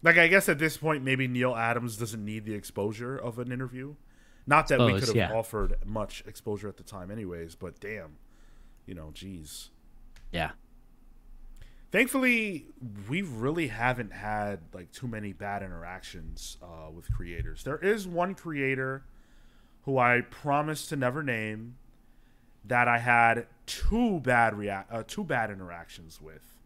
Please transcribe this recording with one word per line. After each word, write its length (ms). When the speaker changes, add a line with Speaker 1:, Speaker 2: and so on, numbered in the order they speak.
Speaker 1:
Like, 160
I 100
guess 200
at 100
this 180
point, 280
maybe 240
Neil 260
Adams 420
doesn't 280
need 200
the 100
exposure 600
of 220
an 140
interview. 420
Not 220
that 120
we 60
Speaker 2:
Suppose, 140
Speaker 1:
could 80
have 80
Speaker 2:
yeah. 160
Speaker 1:
offered 520
much 420
exposure 420
at 80
the 60
time 280
anyways, 440
but 260
damn. 360
You 80
know, 200
jeez. 540
Speaker 2:
Yeah. 200
Speaker 1:
Thankfully, 760
we 140
really 460
haven't 440
had, 480
like, 180
too 160
many 260
bad 300
interactions, 1000
uh, 280
with 220
creators. 500
There 160
is 300
one 260
creator 680
who 160
I 240
promise 640
to 100
never 260
name 540
that 240
I 100
had 480
two 540
bad 360
rea-, 140
uh, 160
two 180
bad 260
interactions 680
with. 460